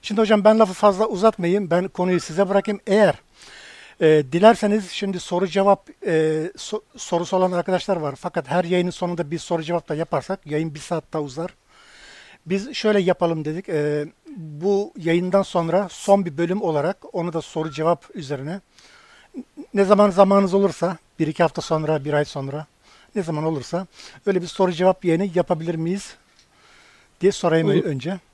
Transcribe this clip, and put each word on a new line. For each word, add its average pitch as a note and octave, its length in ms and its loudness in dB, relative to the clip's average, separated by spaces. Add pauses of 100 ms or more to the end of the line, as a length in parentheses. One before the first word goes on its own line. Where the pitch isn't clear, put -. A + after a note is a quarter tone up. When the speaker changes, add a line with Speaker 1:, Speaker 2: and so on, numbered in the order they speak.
Speaker 1:
Şimdi G#3+ 200 -2
hocam, G#3 220 4
ben A3 160 8
lafı F#3+ 140 6
fazla G3+ 340 2
uzatmayayım, F#3+ 600 0
ben F#3+ 180 2
konuyu F3+ 320 0
size F3+ 300 -2
bırakayım. G3+ 380 0
Eğer, G3+ 280 4 (880)
e, D#3 300 6
dilerseniz G#3 600 4
şimdi F#3+ 280 -6
soru G3+ 280 -2
cevap, G3 420 2 (160)
e, F3+ 60 -2 (440)
so-, - 260 -10 (160)
sorusu F3 400 -4
olan F#3 140 2
arkadaşlar F3+ 460 -2
var. D3 180 -4
Fakat F3 320 -8
her F3 160 0
yayının F3+ 280 0
sonunda E3+ 400 -6
bir E3 80 -6
soru E3 240 -4
cevap E3 260 -4
da D3+ 60 -4
yaparsak D#3+ 500 -4
yayın D3+ 300 -4
bir D#3 40 -14
saat D#3+ 240 -6 (100)
daha D#3 80 -4
uzar. D3 300 -8 (960)
Biz G3 280 -4
şöyle G#3 280 2
yapalım E3+ 440 0
dedik. D#3+ 240 -6
E, D3 360 -2 (320)
bu F3+ 600 -2
yayından F3+ 440 0
sonra F3 500 0
son G3+ 340 2
bir D3 120 -8
bölüm F3 240 -2
olarak D#3+ 540 -2
onu F3 180 -4
da D#3+ 80 -4
soru D#3 300 -6
cevap D#3 440 -2
üzerine, D3 460 -8 (1120)
"Ne G3 100 2
zaman G3+ 260 6
zamanınız G3 440 4
olursa, F#3+ 440 0 (220)
bir D#3 80 0
iki D#3+ 160 0
hafta D#3+ 180 -2
sonra, D#3 440 -2
bir D3 80 -4
ay D3 120 0
sonra, C#3+ 400 -10 (500)
ne G3+ 80 -4
zaman D#3 200 -4
olursa D#3+ 440 -4 (380)
öyle F#3 160 0
bir F3 60 -10
soru F#3 240 0
cevap F3+ 340 0
yayını F3 300 0
yapabilir E3 400 -2
miyiz?" E3+ 400 -6 (1040)
diye F#3+ 100 4
sorayım E3 360 0
Speaker 2:
Olur. D#3 160 2
Speaker 1:
önce. D#3 360 -6 (140)